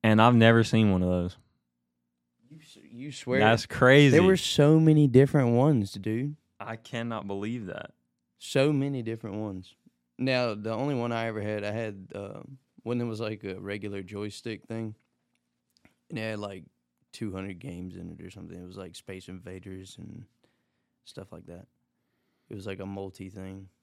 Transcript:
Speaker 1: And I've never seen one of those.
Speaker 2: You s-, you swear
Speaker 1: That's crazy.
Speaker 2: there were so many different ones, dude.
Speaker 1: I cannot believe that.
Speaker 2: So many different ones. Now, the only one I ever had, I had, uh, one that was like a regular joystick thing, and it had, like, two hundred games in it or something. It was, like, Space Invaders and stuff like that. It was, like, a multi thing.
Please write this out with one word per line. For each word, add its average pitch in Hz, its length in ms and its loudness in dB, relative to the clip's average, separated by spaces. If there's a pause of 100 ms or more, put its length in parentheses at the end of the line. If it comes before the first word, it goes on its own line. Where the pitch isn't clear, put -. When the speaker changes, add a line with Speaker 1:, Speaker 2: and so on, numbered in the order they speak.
Speaker 1:
And 110 200 6
I've 120 120 6
never 113 300 6
seen 110 260 2
one 92 120 2
of 90 80 0
those. 90 260 -2 (1120)
Speaker 2:
You 156 140 -20
s-, - 160 -20 (120)
you 131 220 -14
swear 131 280 -2
Speaker 1:
That's 110 260 4
crazy. 135 500 8
Speaker 2:
there 170 60 8
were 190 160 6
so 156 420 4
many 156 260 6
different 131 480 4
ones, 123 380 2
dude. 113 440 -6 (220)
Speaker 1:
I 110 180 -12
cannot 117 500 -10
believe 104 400 -6
that. - 240 -12 (480)
Speaker 2:
So 143 340 0
many 139 300 -2
different 113 340 -8
ones. 98 380 -10 (440)
Now, 123 360 -2
the 107 180 -8
only 135 220 -4
one 120 180 -4
I 113 140 -4
ever 107 160 -6
had, 104 200 -6
I 104 100 -6
had, 107 420 -8
uh, 101 260 -12 (420)
one 120 160 -4
that 120 80 -4
was 110 120 -8
like 107 260 -8
a 95 140 -8
regular 98 440 -8
joystick 104 640 -12
thing, 113 280 -10 (1160)
and 147 80 -10
it 110 40 -6
had, 110 160 -6
like, 98 260 -12 (480)
two 107 200 -10
hundred 95 260 -10
games 90 380 -14
in 87 140 -14
it 82 120 -20
or 92 60 -18
something. 90 340 -18
It 90 40 -18
was, 92 100 -20
like, 92 180 -18
Space 92 340 -18
Invaders 92 680 -16
and - 280 -20 (800)
stuff - 260 -20
like 87 140 -20
that. 87 200 -20 (840)
It - 40 -14
was, 101 120 -14
like, 98 140 -10
a 95 60 -10
multi 98 440 -12
thing. 95 380 -16 (140)